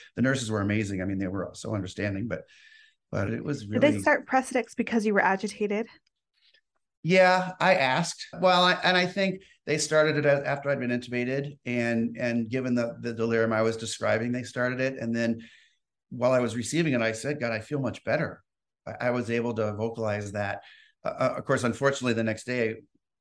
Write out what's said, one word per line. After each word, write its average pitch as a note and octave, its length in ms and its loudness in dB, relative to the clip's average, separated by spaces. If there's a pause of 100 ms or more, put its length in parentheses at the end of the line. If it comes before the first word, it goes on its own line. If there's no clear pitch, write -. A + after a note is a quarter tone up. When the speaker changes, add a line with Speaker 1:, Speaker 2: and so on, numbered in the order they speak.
(140)
Speaker 1:
The A2+ 80 0
nurses B2 300 0
were G#2+ 80 0
amazing. G2+ 420 0
I - 20 -2
mean, G2+ 140 -4
they F#2+ 80 -2
were F#2 260 -6
so A2 220 -8
understanding, G2 540 -4
but, - 160 -6 (680)
but G2+ 160 -2
it A2+ 160 -4
was C#3+ 220 -6
Speaker 2:
Did G#2 140 0
they D4 100 8
Speaker 1:
really G#2 100 0
Speaker 2:
start D4 260 2
Precedix B3+ 500 -2
because A3+ 280 0
you G#3+ 80 2
were G3 80 4
agitated? G3+ 680 0 (1120)
Speaker 1:
Yeah, F#3 480 6 (100)
I F3+ 140 6
asked. C#3 520 0 (140)
Well, F3+ 240 6
I, F3+ 180 4
and F#3 140 4
I F3+ 100 2
think F#3 360 -2 (240)
they D3+ 120 0
started D#3 380 2
it D3 100 2
a-, C#3+ 200 4
after C#3 240 -2
I'd C3 100 -2
been A#2+ 100 -2
intubated, B2 760 -4
and, A#2 520 0
and A#2+ 300 -2
given B2 260 -2
the, A#2 260 0
the A#2 120 -4
delirium A2+ 400 2
I A2 100 4
was A2+ 140 2
describing, A2+ 560 -2
they B2 100 -4
started B2 380 -4
it. C3 180 -2
And A#2 160 -4
then A#2 260 0 (720)
while B2 220 2
I B2+ 80 4
was A#2 160 -2
receiving C#3+ 380 0
it, A#2 80 2
I A2+ 100 0
said, C#3+ 280 -6
"God, A#2 120 -2
I A2 80 -4
feel C#3+ 180 -6
much A#2+ 260 -6
better." C#3 380 -2 (440)
I, A#2+ 220 -4
I - 20 2
was A#2+ 200 -2
able A#2 240 -2
to G#2+ 200 -2
vocalize G#2+ 580 -4
that. G2+ 300 -4 (420)
Uh, - 40 -4
uh, - 280 0
of - 80 -8
course, B2+ 200 0
unfortunately, B2 500 0
the A2+ 100 -2
next A2 220 -4
day, A2+ 300 -2 (440)